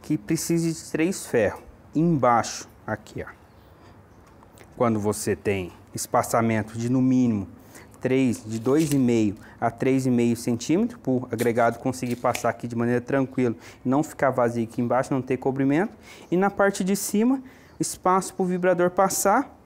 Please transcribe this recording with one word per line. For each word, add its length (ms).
que 160
precise 520
de 200
três 340
ferros. 380
Embaixo, 760
aqui, 400
ó. 40
Quando 240
você 340
tem 380
espaçamento 800
de, 140
no 100
mínimo, 480
três, 460
de 140
dois 340
e 60
meio 380
a 120
três 340
e 60
meio 260
centímetro, 640
pro 340
agregado 460
conseguir 380
passar 340
aqui 180
de 80
maneira 240
tranquila 560
e 60
não 140
ficar 260
vazio 360
aqui 180
embaixo, 320
não 80
ter 160
cobrimento. 560
E 60
na 140
parte 340
de 100
cima, 480
espaço 540
pro 100
vibrador 460
passar 600